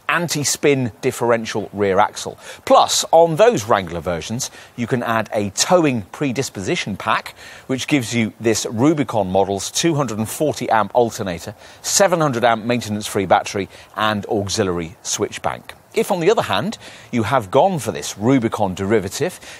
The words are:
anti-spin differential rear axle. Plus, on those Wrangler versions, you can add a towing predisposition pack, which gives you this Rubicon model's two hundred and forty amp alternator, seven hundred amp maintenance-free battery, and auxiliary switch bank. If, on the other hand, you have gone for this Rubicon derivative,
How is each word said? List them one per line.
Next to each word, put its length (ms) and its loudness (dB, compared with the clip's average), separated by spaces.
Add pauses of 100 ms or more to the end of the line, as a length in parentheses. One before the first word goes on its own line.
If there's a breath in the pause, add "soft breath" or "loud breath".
(100)
anti-spin 920 0
differential 720 -2
rear 260 0
axle. 400 0 (280 loud breath)
Plus, 440 4
on 260 6
those 280 4
Wrangler 360 0
versions, 500 -6 (260 loud breath)
you 100 -4
can 160 0
add 300 -2
a 180 0
towing 520 2 (100)
predisposition 840 -4
pack, 360 -2 (320 loud breath)
which 220 -4
gives 260 0
you 240 0
this 280 0
Rubicon 680 0
model's 380 0
two 240 0
hundred 240 -2
and 100 -2
forty 400 -2
amp 260 2
alternator, 600 -2 (260 loud breath)
seven 400 2
hundred 240 2
amp 220 2
maintenance-free 600 -2
battery, 440 0 (260 loud breath)
and 300 -2
auxiliary 760 -2
switch 380 -6
bank. 320 -6 (220)
If, 180 0
on 80 -2
the 100 4
other 120 4
hand, 360 -2 (320 loud breath)
you 140 0
have 260 0
gone 300 4
for 100 -6
this 260 -8
Rubicon 580 0
derivative, 640 -2 (200 loud breath)